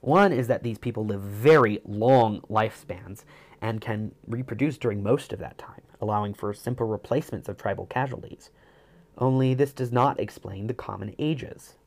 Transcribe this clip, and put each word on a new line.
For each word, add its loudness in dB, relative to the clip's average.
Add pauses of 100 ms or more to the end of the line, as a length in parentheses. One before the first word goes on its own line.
One 6
is 0
that 0
these -4
people -4
live -4
very 6
long 4
lifespans -4 (380)
and -4
can -6 (140)
reproduce -4
during -2
most 0
of -10
that -12
time, -20 (180)
allowing -2
for -6
simple -4
replacements -4
of -10
tribal -4
casualties. -8 (680)
Only 2
this 0
does -6
not 2
explain -8
the -4
common -10
ages. -6